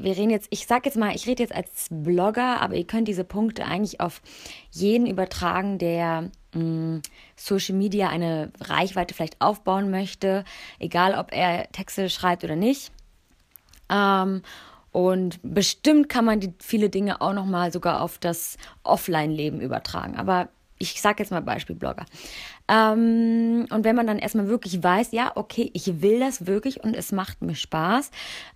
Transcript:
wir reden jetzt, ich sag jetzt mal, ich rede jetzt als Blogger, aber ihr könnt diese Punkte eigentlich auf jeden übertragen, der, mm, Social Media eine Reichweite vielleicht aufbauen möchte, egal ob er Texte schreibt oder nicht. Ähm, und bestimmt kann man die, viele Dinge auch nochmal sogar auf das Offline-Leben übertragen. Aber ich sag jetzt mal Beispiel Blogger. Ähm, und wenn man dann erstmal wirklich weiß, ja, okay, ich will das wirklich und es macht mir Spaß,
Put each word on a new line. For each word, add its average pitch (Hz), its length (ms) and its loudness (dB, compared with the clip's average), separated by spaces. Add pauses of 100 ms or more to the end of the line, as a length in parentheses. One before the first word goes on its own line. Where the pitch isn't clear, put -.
wir 190 160 0
reden 208 140 2
jetzt, 208 200 0
ich - 160 -8
sag 247 200 2
jetzt 269 100 -2
mal, 208 180 0
ich 175 120 -8
rede 240 160 -2
jetzt 233 120 -6
als - 360 -8
Blogger, 190 720 0
aber 190 160 -2
ihr 175 100 -2
könnt 226 220 0
diese 185 160 -2
Punkte 220 400 -2
eigentlich 180 360 -4
auf - 220 -6 (480)
jeden 214 360 2
übertragen, 185 720 -2
der, 170 520 0 (240)
mm, 160 440 -2 (360)
Social 196 400 -2
Media 196 340 2
eine 165 520 -2
Reichweite 175 520 0
vielleicht - 280 -6
aufbauen 196 500 2
möchte, 190 540 -2 (340)
egal 175 400 2
ob - 140 -6
er 175 400 0
Texte 190 360 -4
schreibt 180 360 0
oder 160 100 -2
nicht. 226 380 0 (960)
Ähm, 190 520 2 (500)
und 185 500 2
bestimmt 294 640 4
kann 233 160 2
man 220 140 4
die, 190 220 -6
viele 208 300 2
Dinge 196 300 -2
auch 185 120 0
nochmal 185 400 0
sogar 170 280 0
auf 175 180 -4
das - 380 -4 (280)
Offline-Leben 156 760 0
übertragen. - 560 -6
Aber 185 320 2 (300)
ich - 220 -6
sag 208 180 4
jetzt 208 120 -4
mal 170 120 -2
Beispiel 120 340 -6
Blogger. - 280 -6 (640)
Ähm, 226 1000 4
und 220 140 2
wenn 226 120 4
man 233 100 2
dann 214 120 0
erstmal 202 300 0
wirklich 190 340 -2
weiß, 185 300 4
ja, 233 220 -2
okay, 208 380 -4
ich 170 300 -4
will 214 180 6
das 254 260 -2
wirklich 208 360 -2
und 220 120 0
es - 180 -6
macht 196 300 -4
mir 170 120 -2
Spaß, 180 560 0 (460)